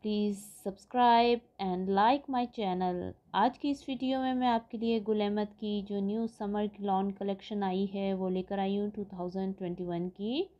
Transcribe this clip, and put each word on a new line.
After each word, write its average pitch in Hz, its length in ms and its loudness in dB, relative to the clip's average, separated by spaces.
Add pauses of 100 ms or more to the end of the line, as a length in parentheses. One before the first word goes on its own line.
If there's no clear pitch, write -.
Please 208 360 0 (240)
subscribe 240 760 4 (180)
and 185 300 -2
like 226 380 4
my 254 200 -2
channel। 185 540 -2 (340)
आज 240 220 4
की 294 140 -4
इस 277 180 -6
video 262 320 -2
में 262 120 0
मैं 254 140 2
आपके 233 300 0
लिए 226 240 2
गुल 214 200 0
अहमद 208 380 0
की 208 300 -2
जो 202 120 -2
new 208 280 0
summer 208 380 -2
की 208 180 -8
lawn 196 340 2
collection 196 440 -4
आई 190 300 0
है 196 200 0
वो 185 160 -2
लेकर 185 300 -2
आई 196 180 0
हूँ 208 140 0
टू 208 120 -8 (100)
थाउजेंड 190 440 -4
ट्वेंटी 180 260 -6
वन 175 260 -2
की। 208 240 -4 (260)